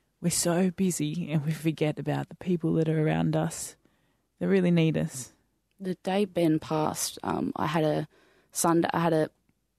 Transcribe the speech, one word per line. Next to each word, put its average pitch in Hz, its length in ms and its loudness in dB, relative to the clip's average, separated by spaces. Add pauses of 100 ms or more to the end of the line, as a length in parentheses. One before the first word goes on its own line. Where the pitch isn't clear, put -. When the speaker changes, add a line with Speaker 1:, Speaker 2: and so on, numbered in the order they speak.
(220)
Speaker 1:
We're 175 80 0
so 175 420 2
busy 165 600 -2
and 151 140 0
we 160 60 -2
forget 156 460 -2
about 139 320 -4
the - 60 -18
people 165 380 -2
that 160 160 2
are 156 140 2
around 160 320 2
us 160 400 -4 (640)
that 175 80 -2
really 185 220 4
need 160 280 4
us. 156 360 -6 (460)
Speaker 2:
The 185 160 -6
day 196 300 0
Ben 170 340 2
passed, - 640 -2
um, - 320 -2
I - 120 -4
had 156 160 0
a 151 240 0 (440)
Sunday, 170 420 2
I - 60 0
had 170 140 2
a 156 160 2 (500)